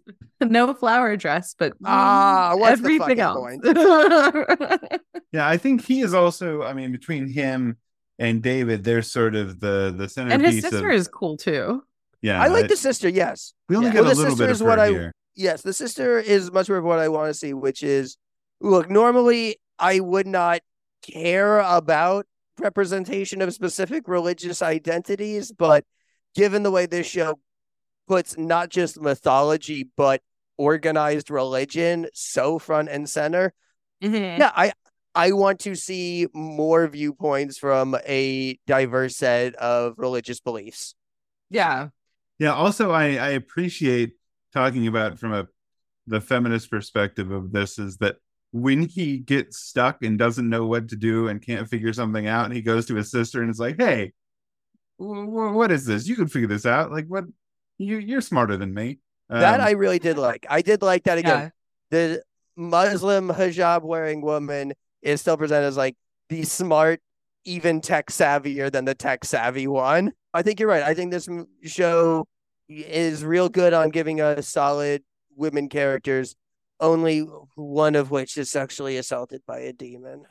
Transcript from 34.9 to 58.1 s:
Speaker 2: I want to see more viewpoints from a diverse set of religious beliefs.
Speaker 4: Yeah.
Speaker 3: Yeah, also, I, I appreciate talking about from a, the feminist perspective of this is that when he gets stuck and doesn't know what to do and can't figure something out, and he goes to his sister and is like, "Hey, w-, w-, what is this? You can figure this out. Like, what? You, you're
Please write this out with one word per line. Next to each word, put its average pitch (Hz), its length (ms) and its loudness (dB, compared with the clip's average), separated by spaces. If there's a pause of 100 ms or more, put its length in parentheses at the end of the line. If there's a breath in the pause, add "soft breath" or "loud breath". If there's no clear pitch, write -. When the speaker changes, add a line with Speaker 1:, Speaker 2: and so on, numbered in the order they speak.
Speaker 2:
I 175 180 4
want 196 280 2
to 196 140 -8
see 175 600 -6
more 156 540 0
viewpoints 143 680 -4
from 131 380 0 (100)
a 131 600 -4
diverse 131 500 0
set 123 400 0
of 120 420 -2
religious 123 420 -6
beliefs. 110 540 -12 (560)
Speaker 4:
Yeah. 151 380 -2 (500)
Speaker 3:
Yeah, 151 160 0
also, 196 360 0
I, 151 260 2
I 127 140 -2
appreciate 131 840 -2 (400)
talking 127 360 0
about 110 300 -2
from 113 140 -6
a, 98 140 -4 (600)
the 110 140 -2
feminist 117 500 -2
perspective 101 600 -4
of 95 220 -8
this 101 260 -4
is 98 200 -10
that 101 180 -2 (340)
when 135 320 0
he 165 360 -4
gets 135 400 -4
stuck 127 440 -2
and 110 160 -2
doesn't 117 300 0
know 113 180 -2
what 113 220 -2
to 113 80 -10
do 113 320 0
and 104 120 -6
can't 113 280 -8
figure 113 240 -4
something 107 340 -4
out, 113 180 0
and 117 100 -6
he 120 60 -6
goes 113 260 0
to 117 100 -6
his 107 140 -6
sister 120 300 -4
and 117 100 -2
is 110 100 -8
like, 131 180 -4
"Hey, 131 340 0 (840)
w-, 202 280 -10
w-, 220 260 -4
what 220 200 2
is 139 140 0
this? 110 220 -2
You 247 80 -4
can 175 120 0
figure 117 200 -2
this 104 180 -4
out. 135 260 2
Like, 156 140 -8
what? 185 180 -6 (540)
You, 208 200 -6
you're 226 220 -4